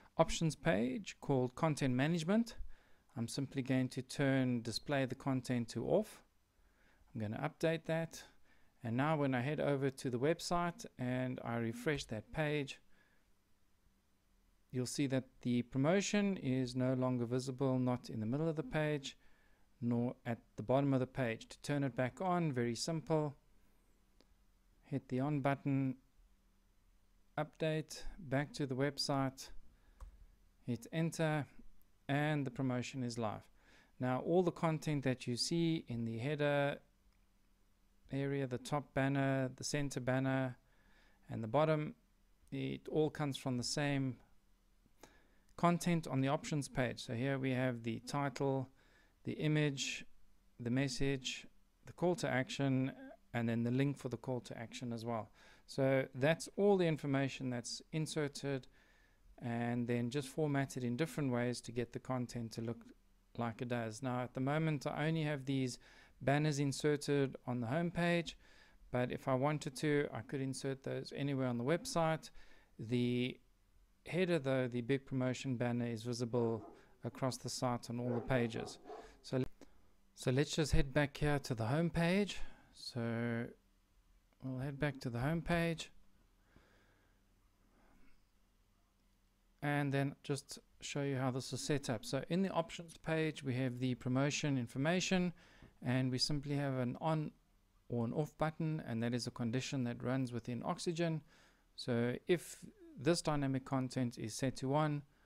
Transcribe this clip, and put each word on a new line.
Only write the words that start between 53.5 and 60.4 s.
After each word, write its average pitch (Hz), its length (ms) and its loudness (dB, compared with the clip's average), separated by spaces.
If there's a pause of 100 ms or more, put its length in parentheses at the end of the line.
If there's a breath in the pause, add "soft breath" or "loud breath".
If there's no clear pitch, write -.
the 117 80 2
link 139 240 2
for 131 140 -8
the 117 80 -4
call 127 240 -4
to - 160 -12
action 117 340 -8
as 113 140 -6
well. 113 240 -4 (380 loud breath)
So 135 480 4
that's 147 420 2
all 196 200 6
the 180 100 4
information 135 640 0
that's - 280 -6 (120)
inserted 143 720 -2 (760 soft breath)
and 120 480 0
then 120 220 0
just 135 180 -2
formatted 139 560 0